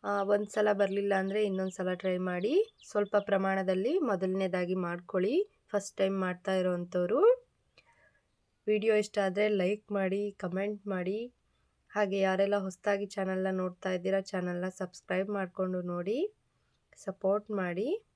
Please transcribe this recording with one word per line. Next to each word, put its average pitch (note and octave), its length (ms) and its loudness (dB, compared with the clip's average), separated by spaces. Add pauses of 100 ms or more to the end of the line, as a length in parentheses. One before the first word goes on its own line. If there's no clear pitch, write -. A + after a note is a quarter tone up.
ಆ, G3+ 180 -2
ಒಂದ್ಸಲ G#3 500 2
ಬರ್ಲಿಲ್ಲ G3 420 2
ಅಂದ್ರೆ F#3+ 300 0
ಇನ್ನೊಂದ್ಸಲ F#3+ 480 -2
ಟ್ರೈ F3+ 260 -2
ಮಾಡಿ. F#3 580 0 (140)
ಸ್ವಲ್ಪ G#3 260 0
ಪ್ರಮಾಣದಲ್ಲಿ F#3+ 800 2
ಮೊದಲನೇದಾಗಿ F#3 760 0
ಮಾಡ್ಕೊಳ್ಳಿ, F#3 760 0 (160)
ಫಸ್ಟ್ - 300 -4
ಟೈಮ್ G3 240 0
ಮಾಡ್ತಾ F#3 340 -2
ಇರೋವಂಥವ್ರು. F#3 920 2 (1200)
ವಿಡಿಯೋ G#3+ 280 2
ಇಷ್ಟ G#3 300 0
ಆದ್ರೆ G3+ 240 2
ಲೈಕ್ G3+ 440 0
ಮಾಡಿ, G3 400 -2
ಕಾಮೆಂಟ್ G3 540 -6
ಮಾಡಿ. G3 460 -4 (560)
ಹಾಗೆ G3 300 0
ಯಾರೆಲ್ಲ F#3+ 380 2
ಹೊಸದಾಗಿ G3+ 500 -2
ಚಾನಲ್ನ F#3+ 440 -2
ನೋಡ್ತಾ F#3 420 -2
ಇದ್ದೀರಾ, F#3+ 280 0
ಚಾನಲ್ನ F3+ 480 -4
ಸಬ್ಸ್ಕ್ರೈಬ್ F#3 600 -4
ಮಾಡ್ಕೊಂಡು F#3 540 -2
ನೋಡಿ, F3+ 520 -2 (600)
ಸಪೋರ್ಟ್ G3 540 -2
ಮಾಡಿ. G3+ 540 -2 (120)